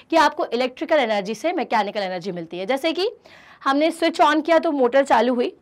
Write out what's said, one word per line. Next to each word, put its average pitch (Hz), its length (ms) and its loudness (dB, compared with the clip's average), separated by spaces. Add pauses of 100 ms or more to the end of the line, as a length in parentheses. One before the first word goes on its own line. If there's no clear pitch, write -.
(100)
कि 330 60 2
आपको 294 300 2
इलेक्ट्रिकल 262 500 -2
एनर्जी 220 380 0
से 330 180 -4
मैकेनिकल 220 480 -2
एनर्जी 185 320 -6
मिलती 175 260 -10
है। 190 80 -6
जैसे 269 260 -2
कि 392 180 -2 (540)
हमने 285 260 2
स्विच 339 300 -2
on 302 260 4
किया 330 120 4
तो 320 140 0
मोटर 269 320 2
चालू 247 300 2
हुई 247 280 -4